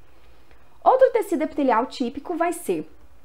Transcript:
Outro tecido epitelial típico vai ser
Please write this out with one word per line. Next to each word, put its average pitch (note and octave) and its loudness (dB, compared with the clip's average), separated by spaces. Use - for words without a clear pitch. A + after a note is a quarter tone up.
Outro B4+ 6
tecido E4 0
epitelial C4 0
típico C#4 -6
vai E4+ 0
ser F3+ -4